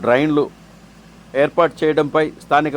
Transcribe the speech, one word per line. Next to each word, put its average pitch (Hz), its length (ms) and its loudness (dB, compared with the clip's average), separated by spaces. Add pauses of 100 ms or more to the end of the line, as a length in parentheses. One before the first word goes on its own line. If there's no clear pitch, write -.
డ్రైన్లు 147 400 2 (960)
ఏర్పాటు 165 380 0
చేయడంపై 156 420 0 (200)
స్థానిక 147 340 0